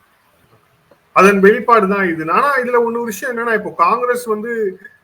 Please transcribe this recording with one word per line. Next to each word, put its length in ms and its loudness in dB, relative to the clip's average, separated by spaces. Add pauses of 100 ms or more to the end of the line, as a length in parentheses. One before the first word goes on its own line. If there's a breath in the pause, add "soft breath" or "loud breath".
(1120)
அதன் 260 4
வெளிப்பாடு 480 4
தான் 220 0
இது. 220 -4
ஆனா 260 0
இதுல 220 0
ஒண்ணு 240 -2
விஷயம் 340 -8
என்னன்னா, 160 -4
இப்போ 180 -4
காங்கிரஸ் 520 0
வந்து, 560 -6 (240 loud breath)